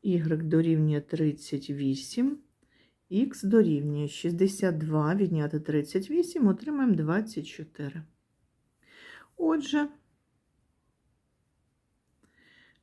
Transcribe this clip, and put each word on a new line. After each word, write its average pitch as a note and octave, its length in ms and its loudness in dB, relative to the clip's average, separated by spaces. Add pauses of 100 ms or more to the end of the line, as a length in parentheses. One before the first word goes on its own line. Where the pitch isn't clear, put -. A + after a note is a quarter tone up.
Ігрек D#3+ 400 0
дорівнює D#3 580 2
тридцять D3 720 -4
вісім, C#3+ 680 -2 (720)
х A3 340 -2
дорівнює D3 640 4
шістдесят F3+ 720 0
два D#3 360 0
відняти D#3 460 0
тридцять D3+ 500 -2
вісім, E4+ 360 0
отримаємо C4 480 2
двадцять D#3+ 520 -2
чотири. D3+ 560 -12 (1300)
Отже, D4+ 520 0 (3000)